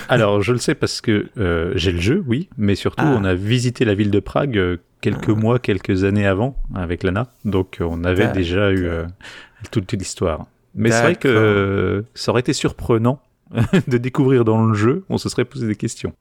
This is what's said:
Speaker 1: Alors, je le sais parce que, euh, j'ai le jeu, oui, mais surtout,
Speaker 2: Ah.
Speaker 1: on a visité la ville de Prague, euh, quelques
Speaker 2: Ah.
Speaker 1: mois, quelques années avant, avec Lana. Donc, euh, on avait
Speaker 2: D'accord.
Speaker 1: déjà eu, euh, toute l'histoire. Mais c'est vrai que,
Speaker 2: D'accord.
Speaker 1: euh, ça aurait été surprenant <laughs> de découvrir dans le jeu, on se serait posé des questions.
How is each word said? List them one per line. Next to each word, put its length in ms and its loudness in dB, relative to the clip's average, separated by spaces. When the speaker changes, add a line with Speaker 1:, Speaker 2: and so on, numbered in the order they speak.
Speaker 1:
Alors, 320 4
je 120 0
le 40 0
sais 160 0
parce 280 -4
que, 260 0
euh, 380 0
j'ai 160 0
le 100 0
jeu, 240 0
oui, 320 -2
mais 180 2
surtout, 300 -4
Speaker 2:
Ah. 100 2
Speaker 1:
on 80 0
a 120 2
visité 500 0
la 80 2
ville 160 0
de 100 2
Prague, 380 -2
euh, 200 0
quelques 280 -2
Speaker 2:
Ah. 60 4
Speaker 1:
mois, 240 2
quelques 440 -2
années 220 2
avant, 300 0
avec 300 -4
Lana. 240 -2
Donc, 340 -2
euh, 80 -2
on 160 -4
avait 200 2
Speaker 2:
D'accord. 120 0
Speaker 1:
déjà 360 0
eu, 160 0
euh, 180 -4
toute 240 -4
l'histoire. 540 -6
Mais 180 0
c'est 100 4
vrai 140 2
que, 120 -2
Speaker 2:
D'accord. 160 4
Speaker 1:
euh, 580 2
ça 160 -4
aurait 100 2
été 120 0
surprenant 680 0
<laughs> 360 0
de 100 2
découvrir 480 2
dans 200 4
le 80 2
jeu, 360 2
on 80 0
se 120 -4
serait 160 -2
posé 220 -8
des 80 -2
questions. 460 -8